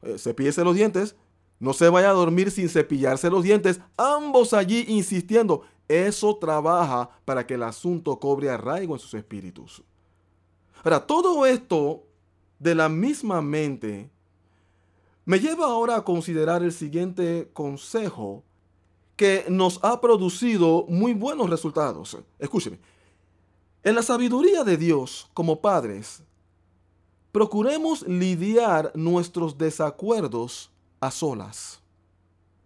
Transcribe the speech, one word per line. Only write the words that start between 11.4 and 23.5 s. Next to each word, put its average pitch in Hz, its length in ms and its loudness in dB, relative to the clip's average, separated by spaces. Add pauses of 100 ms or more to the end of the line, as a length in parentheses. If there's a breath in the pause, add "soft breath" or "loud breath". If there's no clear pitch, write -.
esto, 165 600 0 (520)
de 165 160 0
la 160 160 2
misma 196 500 -2
mente, 143 720 -6 (1120)
me 185 160 2
lleva 320 240 -2
ahora 233 320 0
a 214 80 -4
considerar 170 580 -2
el 175 100 -2
siguiente 170 840 -6
consejo 139 880 -8 (720)
que 190 320 2
nos 180 340 0
ha 233 200 0
producido 185 840 4
muy 208 280 0
buenos 240 340 -2
resultados. 151 720 -4 (200)
Escúcheme. 143 400 -6 (1040 soft breath)